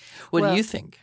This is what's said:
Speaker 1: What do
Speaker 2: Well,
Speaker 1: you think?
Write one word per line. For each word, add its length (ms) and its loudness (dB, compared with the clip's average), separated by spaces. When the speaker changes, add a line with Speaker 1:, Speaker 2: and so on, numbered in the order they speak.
Speaker 1:
What 100 2
do 80 4
Speaker 2:
Well, 100 4
Speaker 1:
you 60 4
think? 400 -10